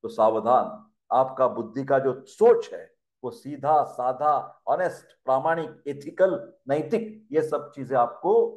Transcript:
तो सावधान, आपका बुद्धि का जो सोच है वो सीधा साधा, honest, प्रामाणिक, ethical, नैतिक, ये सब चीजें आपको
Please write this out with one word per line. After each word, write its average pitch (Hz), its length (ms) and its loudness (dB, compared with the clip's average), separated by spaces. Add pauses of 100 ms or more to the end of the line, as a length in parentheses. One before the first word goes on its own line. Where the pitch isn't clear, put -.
तो 107 60 -8
सावधान, 113 800 0 (200)
आपका 131 360 2
बुद्धि 113 360 -6
का 135 160 2
जो 127 260 -2
सोच 233 480 4
है 85 180 -16 (320)
वो 120 80 -6
सीधा 143 520 0
साधा, 127 840 -2
honest, 160 380 -2 (200)
प्रामाणिक, 156 640 -2
ethical, 147 640 -2 (160)
नैतिक, 156 640 -4
ये 156 100 2
सब 151 300 -6
चीजें 131 260 -4
आपको 190 580 2